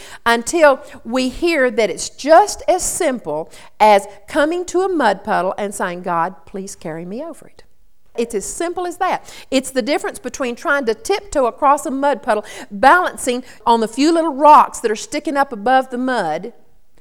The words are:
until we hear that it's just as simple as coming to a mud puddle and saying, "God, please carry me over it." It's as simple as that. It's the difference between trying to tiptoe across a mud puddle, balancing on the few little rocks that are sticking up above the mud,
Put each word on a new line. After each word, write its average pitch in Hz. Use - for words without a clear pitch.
until 262
we 254
hear 285
that 214
it's 160
just 349
as 349
simple 180
as 202
coming 320
to 359
a 392
mud 254
puddle 185
and 202
saying, 180
"God, 175
please 196
carry 165
me 214
over 330
it." -
It's 233
as 381
simple 349
as 349
that. 349
It's 269
the 262
difference 277
between 240
trying 285
to 220
tiptoe 392
across 285
a -
mud 269
puddle, 208
balancing 254
on 233
the 220
few 269
little 330
rocks 294
that 220
are 220
sticking 294
up 277
above 254
the 254
mud, 226